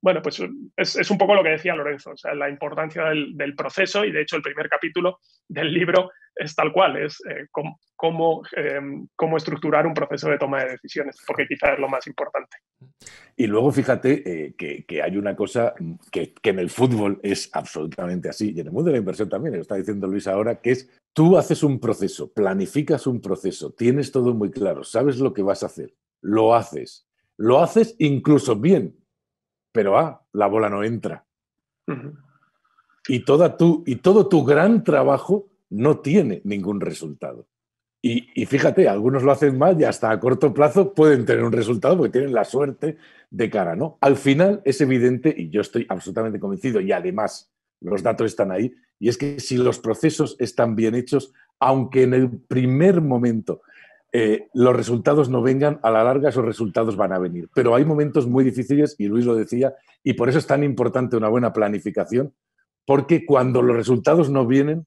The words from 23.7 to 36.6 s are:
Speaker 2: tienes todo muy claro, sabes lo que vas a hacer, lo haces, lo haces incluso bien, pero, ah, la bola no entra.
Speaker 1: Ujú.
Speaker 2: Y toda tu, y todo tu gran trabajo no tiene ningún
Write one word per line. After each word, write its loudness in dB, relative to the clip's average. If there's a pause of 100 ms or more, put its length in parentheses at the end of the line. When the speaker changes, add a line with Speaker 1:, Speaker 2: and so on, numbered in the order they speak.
Speaker 2:
tienes 0
todo 0
muy -2
claro, -4
sabes -2
lo 0
que -4
vas -2
a -6
hacer, -14 (260)
lo 4
haces, -6 (300)
lo 4
haces 2
incluso 2
bien, 0 (800)
pero, 4
ah, 0 (100)
la 0
bola 0
no -4
entra. -6 (600)
Speaker 1:
Ujú. -10 (920)
Speaker 2:
Y -2
toda 4
tu, 4
y -2
todo 4
tu 4
gran 4
trabajo 0 (220)
no 2
tiene 0
ningún -4